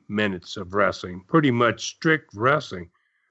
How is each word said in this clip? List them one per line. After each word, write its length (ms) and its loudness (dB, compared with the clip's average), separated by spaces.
minutes 500 -2
of 160 -10
wrestling, 540 -2
pretty 220 4
much 460 0
strict 380 0
wrestling. 560 -2